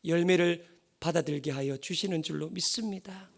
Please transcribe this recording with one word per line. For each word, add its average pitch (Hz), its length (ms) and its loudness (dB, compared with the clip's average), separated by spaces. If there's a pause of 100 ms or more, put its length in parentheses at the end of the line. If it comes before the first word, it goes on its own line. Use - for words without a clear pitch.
열매를 170 600 4 (320)
받아들게 151 520 0
하여 135 260 -2
주시는 170 460 -2
줄로 156 260 -4
믿습니다. 190 880 -4